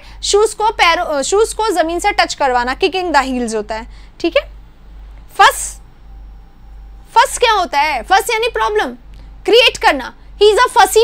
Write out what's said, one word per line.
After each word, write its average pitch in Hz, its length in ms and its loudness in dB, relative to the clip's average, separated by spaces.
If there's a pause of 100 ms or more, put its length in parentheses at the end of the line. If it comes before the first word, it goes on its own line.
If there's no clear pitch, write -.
(220)
शूज 427 320 0
को, 427 180 -2
पैरों, 339 500 0
शूज 415 300 0
को 440 180 -4
जमीन 339 280 -2
से 415 120 -2
टच 359 240 -4
करवाना, 254 420 -2
kicking 359 360 -2
the 285 120 4
heels 247 300 -6
होता 214 200 -6
है, 220 120 -12 (340)
ठीक 339 160 -2
है। 587 60 -2 (960)
फस, 453 200 4 (1600)
फस 508 220 2
क्या 453 140 2
होता 349 260 -2
है? 285 240 -2
फस 415 280 0
यानी 466 180 -2
प्रॉब्लम 427 460 -4 (500)
क्रिएट 453 320 4
करना। 294 360 -2 (300)
He 415 60 6
is 415 120 4
a 494 120 4
fussy 403 320 4